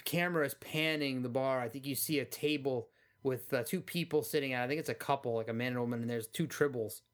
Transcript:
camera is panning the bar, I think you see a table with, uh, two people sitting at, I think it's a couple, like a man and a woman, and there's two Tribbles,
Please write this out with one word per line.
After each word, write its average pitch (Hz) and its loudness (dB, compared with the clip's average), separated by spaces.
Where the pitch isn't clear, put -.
camera 170 2
is 135 -4
panning 151 0
the 123 -2
bar, 131 2
I 120 -2
think 131 -8
you 139 -2
see 147 2
a 127 0
table 135 0
with, 131 0
uh, 123 2
two 180 -2
people 160 0
sitting 139 0
at, 123 0
I 123 0
think 147 0
it's 156 -4
a 123 0
couple, 135 0
like 113 -2
a 117 -2
man 120 0
and 123 0
a - 0
woman, 120 0
and 117 -2
there's 117 -2
two - -2
Tribbles, 123 0